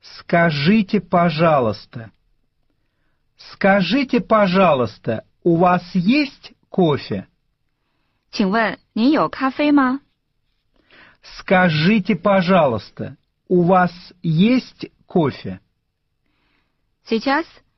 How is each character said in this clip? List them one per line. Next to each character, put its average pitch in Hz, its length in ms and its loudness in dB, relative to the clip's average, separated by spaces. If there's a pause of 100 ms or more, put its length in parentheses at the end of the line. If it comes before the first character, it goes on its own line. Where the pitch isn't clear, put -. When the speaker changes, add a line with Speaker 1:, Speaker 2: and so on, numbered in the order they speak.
Speaker 1:
Скажите, 170 960 -2
пожалуйста. 151 1120 -2 (1300)
Скажите, 196 840 -2
пожалуйста, 175 1040 0 (200)
у 170 120 2
вас 180 260 2 (120)
есть 247 580 -2 (160)
кофе? 135 600 -2 (1000)
Speaker 2:
请 196 200 -2
问 208 280 -2 (140)
您 226 180 0
有 247 180 0
咖 269 220 -6
啡 294 220 -2
吗？ 269 280 0 (1200)
Speaker 1:
Скажите, 185 920 0
пожалуйста, 170 1000 -2 (300)
у 180 180 2
вас 180 260 2 (320)
есть 196 680 -2 (160)
кофе? 120 540 -4 (1400)
Speaker 2:
Сейчас, 269 420 -4 (320)